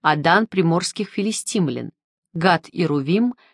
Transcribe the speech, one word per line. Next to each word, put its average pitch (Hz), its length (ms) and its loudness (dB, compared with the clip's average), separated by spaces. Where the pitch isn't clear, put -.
а 151 140 2
Дан — 170 320 2
приморских 180 640 -2
филистимлян. 165 840 -4
Гад 165 380 0
и 170 160 -2
Рувим, 165 480 0